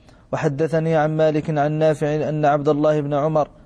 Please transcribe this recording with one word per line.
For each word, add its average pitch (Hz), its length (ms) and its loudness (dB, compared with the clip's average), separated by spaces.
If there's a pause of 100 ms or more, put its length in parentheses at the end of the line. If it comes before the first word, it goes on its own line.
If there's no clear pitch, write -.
(320)
"وحدثني 160 640 -2
عن 156 200 0
مالك 156 420 0
عن 147 140 0
نافع 151 560 0
أن 151 160 -2
عبد 147 240 2
الله 151 320 2
بن 143 140 -4
عمر 151 340 0 (180)